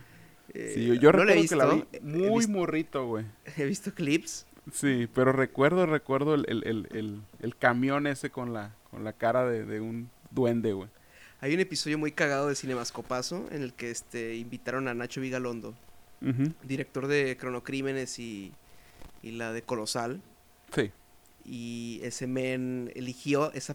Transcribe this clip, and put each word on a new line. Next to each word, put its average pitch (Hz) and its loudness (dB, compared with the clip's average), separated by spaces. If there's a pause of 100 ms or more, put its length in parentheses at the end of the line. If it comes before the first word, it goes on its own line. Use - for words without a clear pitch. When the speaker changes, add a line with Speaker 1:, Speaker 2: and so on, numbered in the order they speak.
(520)
Speaker 1:
Eh, 113 -8
Speaker 2:
Sí, 113 2
yo, 120 6
yo 147 10
Speaker 1:
no 175 8
la 202 8
he - 10
Speaker 2:
recuerdo 165 4
que 170 2
la 139 8
Speaker 1:
visto, - 0
Speaker 2:
vi - -12
Speaker 1:
he - -10 (280)
Speaker 2:
muy 226 4
Speaker 1:
vis-, 226 2
Speaker 2:
morrito, 160 -2
güey. 110 -2 (300)
Speaker 1:
he 151 0
visto 196 -4
clips. - -2 (260)
Speaker 2:
Sí, 123 2
pero 131 6
recuerdo, 139 4
recuerdo 143 2
el, 143 2
el, 113 -2
el, 113 -2
el, 107 -6 (180)
el 117 -8
camión 135 2
ese 139 -6
con 120 -8
la, 107 -8 (160)
con 107 -12
la 107 -6
cara 120 2
de, 113 -2
de 107 -6
un 117 -6 (200)
duende, 117 2
güey. 95 -6 (520)
Speaker 1:
Hay 139 0
un 180 2
episodio 156 -2
muy 151 -2
cagado 143 0
de 143 0
Cinemascopazo 127 -6
en 147 -6
el 123 -6
que, 120 -8
este, 117 -8
invitaron 123 -6
a 120 -4
Nacho 123 -6
Vigalondo, 123 -6 (460)
Speaker 2:
Ujú. 135 0 (120)
Speaker 1:
director 135 -6
de 139 0
Cronocrímenes 135 -6
y, 107 -10 (680)
y 113 -12
la 117 -8
de 117 -6
Colosal. 120 -4 (540)
Speaker 2:
Sí. 110 0 (520)
Speaker 1:
Y 117 -10
ese 123 -6
men 127 -4
eligió 143 -2
esa 139 -8